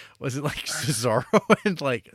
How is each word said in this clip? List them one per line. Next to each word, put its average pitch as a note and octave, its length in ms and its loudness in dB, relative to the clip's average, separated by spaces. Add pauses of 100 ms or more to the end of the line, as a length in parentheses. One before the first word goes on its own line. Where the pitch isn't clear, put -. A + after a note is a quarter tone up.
(200)
was C3+ 180 -4
it, C#3+ 60 -4
like, D3+ 120 -2
<laughs> - 120 -10
Cesaro A#2 580 0 (400)
and, F#3 160 0
like, C3 340 -4